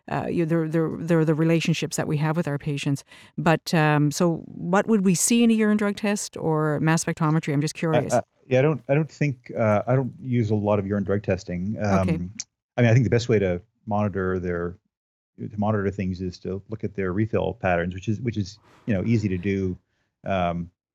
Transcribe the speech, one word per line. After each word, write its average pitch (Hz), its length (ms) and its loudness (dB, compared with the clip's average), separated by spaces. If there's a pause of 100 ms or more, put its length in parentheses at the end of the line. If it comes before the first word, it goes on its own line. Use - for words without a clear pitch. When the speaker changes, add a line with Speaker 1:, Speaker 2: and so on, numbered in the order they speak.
Speaker 1:
uh, 143 200 -4
you, 170 160 0
there, 160 220 0
there, 160 300 0
there 165 220 2
are 160 60 4
the 160 100 4
relationships 165 640 0
that 160 100 -2
we 156 100 0
have 156 200 -2
with 170 100 -2
our 143 100 -2
patients. 143 460 -4 (340)
But, 156 360 2
um, 151 380 4
so 170 340 0
what 175 420 -2
would 220 160 4
we 190 100 4
see 233 300 2
in 233 80 6
a - 20 4
urine 214 240 4
drug 208 200 -2
test 208 400 -4
or 156 420 0
mass 160 240 2
spectrometry? 160 500 0
I'm 143 80 0
just 151 140 -4
Speaker 2:
Uh, - 40 -16
Speaker 1:
curious. 151 340 0
Speaker 2:
uh, 120 80 4 (260)
yeah, 127 120 2
I - 20 6
don't, 147 260 2
I 135 60 2
don't 151 180 0
think, - 460 -4
uh, 107 300 4
I 123 80 2
don't 131 260 -2
use 120 300 0
a 107 40 2
lot 104 240 2
of 98 80 -2
urine 101 160 0
drug 98 200 -2
testing. 92 540 -4
Speaker 1:
Okay. 95 380 0
Speaker 2:
Um, 87 160 -6 (460)
I 123 40 2
mean, 117 100 6
I - 20 6
think 127 100 6
the 101 60 0
best 113 200 0
way 110 100 4
to 90 220 -2 (240)
monitor 95 520 -2
their, 87 380 -6 (640)
to 110 180 -12
monitor 104 320 0
things 92 320 -4
is 90 180 -6
to 92 300 -8
look - 140 -10
at 95 100 -8
their 92 200 -4
refill 92 400 -2
patterns, 87 420 -2
which 95 140 -8
is, 104 100 -2
which 117 180 -6
is, 95 220 -6 (260)
you - 80 -2
know, 92 120 -2
easy 107 240 0
to 92 80 -2
do. 95 400 -2 (480)
Um, 87 440 -2 (260)